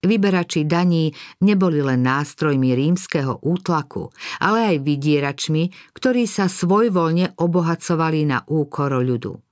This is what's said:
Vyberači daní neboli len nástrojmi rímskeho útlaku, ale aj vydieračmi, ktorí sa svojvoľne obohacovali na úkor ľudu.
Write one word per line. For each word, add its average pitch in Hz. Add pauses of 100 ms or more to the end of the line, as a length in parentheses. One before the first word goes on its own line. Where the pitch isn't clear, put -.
Vyberači 185
daní 165 (320)
neboli 185
len 127
nástrojmi 135
rímskeho 139
útlaku, 160 (320)
ale 214
aj 156
vydieračmi, 147
ktorí 247
sa 202
svojvoľne 180
obohacovali 165
na 123
úkor 143
ľudu. 123 (160)